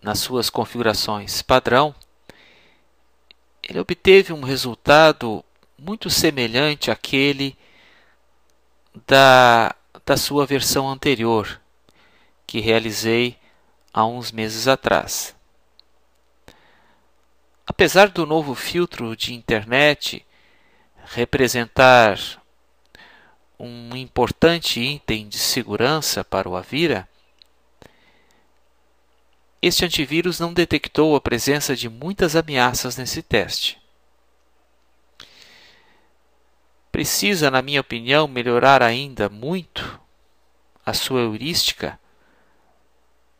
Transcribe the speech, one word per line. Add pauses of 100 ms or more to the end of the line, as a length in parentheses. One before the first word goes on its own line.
nas
suas
configurações
padrão, (1700)
ele
obteve
um
resultado (360)
muito
semelhante
àquele (1500)
da, (320)
da
sua
versão
anterior, (840)
que
realizei (540)
há
uns
meses
atrás. (2250)
Apesar
do
novo
filtro
de
internet (880)
representar (1400)
um
importante
item
de
segurança
para
o
Avira, (2500)
este
antivírus
não
detectou
a
presença
de
muitas
ameaças
nesse
teste. (3000)
Precisa,
na
minha
opinião,
melhorar
ainda
muito (840)
a
sua
heurística (1400)